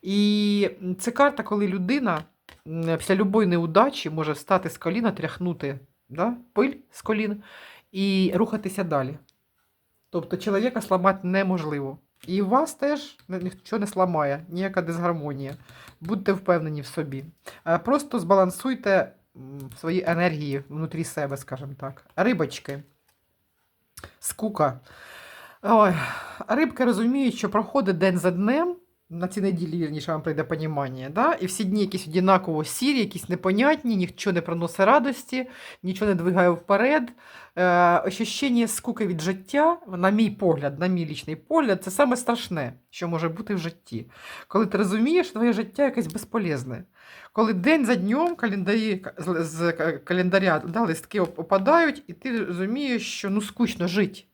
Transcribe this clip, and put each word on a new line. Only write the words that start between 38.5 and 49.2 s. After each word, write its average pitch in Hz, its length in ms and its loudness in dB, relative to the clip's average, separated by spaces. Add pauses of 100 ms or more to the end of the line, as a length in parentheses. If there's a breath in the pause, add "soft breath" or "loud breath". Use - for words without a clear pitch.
скуки - 380 -4
від 175 140 -2
життя, 285 580 2 (100)
на 185 220 2
мій 214 200 4
погляд, 143 480 0
на 175 80 0
мій 175 200 0
лічний 151 300 -8
погляд, 262 480 0
це 190 60 -6
саме 247 260 2
страшне, 185 560 -4 (180)
що - 180 -6
може 165 200 -2
бути 202 260 -6
в 185 40 -2
житті. 160 520 -10 (380 loud breath)
Коли 214 180 2
ти 202 120 -2
розумієш, 226 480 2
що - 80 -16
твоє 233 180 2
життя 220 320 0
якесь 247 220 0
безполезне. 156 760 -6 (480 loud breath)
Коли 220 200 2
день 247 340 4
за 240 80 4
днем 254 400 0
календарі, 202 720 -2 (140)
з, 165 260 -2